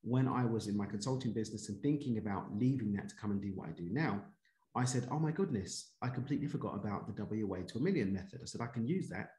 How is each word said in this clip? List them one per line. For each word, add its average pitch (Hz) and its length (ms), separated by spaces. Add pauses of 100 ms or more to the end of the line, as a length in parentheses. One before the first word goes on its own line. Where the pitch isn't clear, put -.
when 127 260
I 120 200
was 110 220
in 104 80
my 101 100
consulting 123 480
business 110 340
and 98 140
thinking 143 340
about 101 300 (100)
leaving 113 380
that 95 160
to - 100
come 104 100
and 101 120
do 101 120
what - 140
I 80 40
do 85 180
now, 117 320 (520)
I 123 100
said, 127 260
"Oh 143 80
my 156 140
goodness, 151 680
I 127 80
completely 127 380
forgot 104 280
about 101 320
the 107 60
W 107 340
way 92 180
to 101 140
a - 40
million 143 320
method." - 280
I - 40
said, - 160
"I 120 60
can 113 200
use 175 220
that - 280